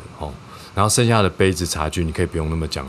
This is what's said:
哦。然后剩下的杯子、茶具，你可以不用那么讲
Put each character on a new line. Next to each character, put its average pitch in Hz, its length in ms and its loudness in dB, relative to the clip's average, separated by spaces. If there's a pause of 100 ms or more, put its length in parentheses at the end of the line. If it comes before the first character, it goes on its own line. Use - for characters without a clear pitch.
(200)
哦。 73 120 -8 (420)
然 98 100 2
后 107 60 4
剩 120 180 4
下 113 140 6
的 95 80 4
杯 95 220 4
子、 85 160 -2
茶 78 220 -2
具， 87 140 -2
你 80 80 -2
可 90 120 -2
以 - 20 4
不 85 120 -6
用 78 120 -2
那 80 60 -2
么 82 120 -2
讲 71 220 -8